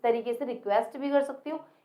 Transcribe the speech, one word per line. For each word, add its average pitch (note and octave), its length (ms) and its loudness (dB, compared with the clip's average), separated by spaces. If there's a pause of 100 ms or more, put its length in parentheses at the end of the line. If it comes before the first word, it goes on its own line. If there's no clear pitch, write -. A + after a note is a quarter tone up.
तरीके A#3 300 2
से B3+ 120 -4
रिक्वेस्ट A3+ 520 0
भी C#4 140 -4
कर C#4 120 6
सकती C#4 260 -8
हूँ, D#4 100 -4 (240)